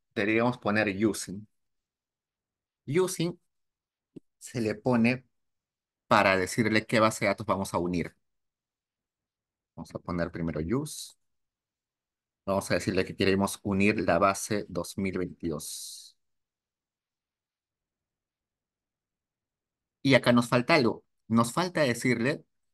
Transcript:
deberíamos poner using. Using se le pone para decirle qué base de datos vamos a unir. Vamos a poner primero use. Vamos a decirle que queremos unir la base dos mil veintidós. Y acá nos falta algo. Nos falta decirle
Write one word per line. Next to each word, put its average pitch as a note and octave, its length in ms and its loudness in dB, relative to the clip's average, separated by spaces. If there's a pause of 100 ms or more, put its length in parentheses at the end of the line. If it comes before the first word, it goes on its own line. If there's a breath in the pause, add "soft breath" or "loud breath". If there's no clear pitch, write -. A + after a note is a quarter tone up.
(140)
deberíamos A2+ 440 0
poner G#2+ 300 0 (160)
using. G2+ 420 -4 (1400)
Using F3 520 -2 (1000)
se - 220 -10
le G#2+ 140 -2
pone B2 500 2 (840)
para G2 280 4
decirle G#2+ 500 0
qué A#2 140 2
base A2 240 2
de G2 60 2
datos G2+ 160 -4
vamos F#2+ 280 -2
a F#2+ 40 0
unir. F2 380 -2 (1600)
Vamos E2+ 180 -14
a - 40 -10
poner E2+ 320 -4
primero E2 300 -6
use. B2+ 540 -6 (1300)
Vamos G2 240 -2
a G#2 40 0
decirle F#2 300 0
que - 120 -10
queremos G2 460 2
unir G2+ 380 2
la F#2+ 180 2
base G2 500 0
dos E2+ 300 -8
mil G2 200 -4
veintidós. - 1000 -10 (3750)
Y C3+ 120 6
acá A#2+ 180 6
nos A#2+ 160 4
falta B2 260 2
algo. A#2+ 280 2 (260)
Nos A#2 240 2
falta F3 280 -2
decirle B2 640 0 (300)